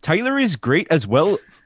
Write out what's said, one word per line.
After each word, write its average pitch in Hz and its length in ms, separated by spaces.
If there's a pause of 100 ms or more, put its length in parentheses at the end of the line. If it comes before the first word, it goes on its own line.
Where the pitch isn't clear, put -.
Taylor 240 360
is 233 180
great 127 340
as 147 160
well 151 320 (280)